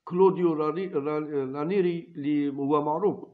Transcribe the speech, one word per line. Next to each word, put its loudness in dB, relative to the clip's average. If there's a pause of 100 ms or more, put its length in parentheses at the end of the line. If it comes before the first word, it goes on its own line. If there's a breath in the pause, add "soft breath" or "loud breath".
كلوديو 4
راني-، -2
ران-، -2
رانيري، -2
اللي 0
هو 0
معروف -2